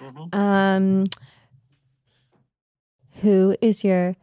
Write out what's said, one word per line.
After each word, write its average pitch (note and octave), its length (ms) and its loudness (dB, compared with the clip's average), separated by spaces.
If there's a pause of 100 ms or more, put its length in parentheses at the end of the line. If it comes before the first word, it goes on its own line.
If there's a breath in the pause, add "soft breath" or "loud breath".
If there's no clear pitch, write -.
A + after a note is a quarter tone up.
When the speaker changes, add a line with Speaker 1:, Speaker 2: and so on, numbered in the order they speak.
Speaker 1:
Mm-hmm. D3 340 -14
Speaker 2:
Um, G3 680 2 (2250 soft breath)
who G3 400 2
is A3 240 0
your F#3 380 0